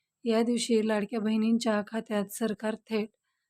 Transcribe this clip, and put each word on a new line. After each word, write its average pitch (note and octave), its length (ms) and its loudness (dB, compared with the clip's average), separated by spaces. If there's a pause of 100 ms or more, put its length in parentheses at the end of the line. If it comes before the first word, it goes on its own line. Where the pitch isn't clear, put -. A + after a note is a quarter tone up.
(240)
या A3+ 180 4
दिवशी A3+ 460 2
लाडक्या G#3+ 320 -2
बहिणींच्या A3 640 2 (100)
खात्यात A3 380 -2
सरकार A3 440 -4
थेट A3 340 -4 (420)